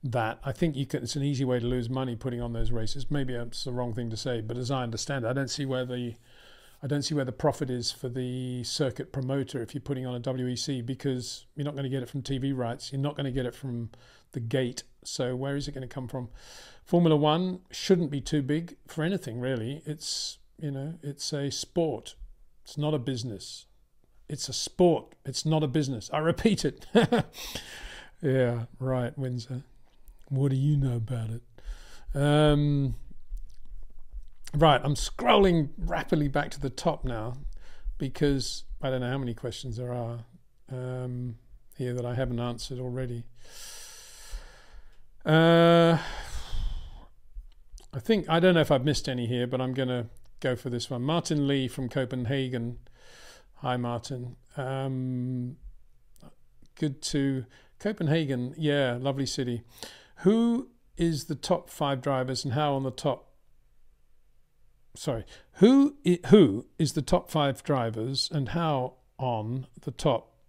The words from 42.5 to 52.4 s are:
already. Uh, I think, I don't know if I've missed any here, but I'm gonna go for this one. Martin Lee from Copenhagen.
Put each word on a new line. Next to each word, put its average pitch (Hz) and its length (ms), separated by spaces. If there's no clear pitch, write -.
already. 123 440
Uh, 170 720
I 123 60
think, 208 300
I 165 100
don't 180 160
know 165 60
if 151 100
I've 131 140
missed 147 220
any 123 200
here, 123 180
but 127 160
I'm 127 120
gonna 123 340
go 127 160
for 127 140
this 120 200
one. 123 140
Martin 151 440
Lee 135 200
from 127 200
Copenhagen. 123 920